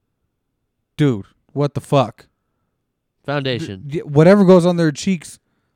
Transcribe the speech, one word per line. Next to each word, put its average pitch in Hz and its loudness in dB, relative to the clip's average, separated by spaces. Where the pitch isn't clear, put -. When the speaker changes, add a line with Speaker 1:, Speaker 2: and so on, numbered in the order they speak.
Speaker 1:
Dude, 123 -2
what 139 -6
the 135 -10
fuck? 127 -4
Speaker 2:
Foundation. 131 -8
Speaker 1:
D-, 143 -8
d-, - -12
whatever 170 4
goes 175 6
on 175 0
their 165 0
cheeks, 165 -8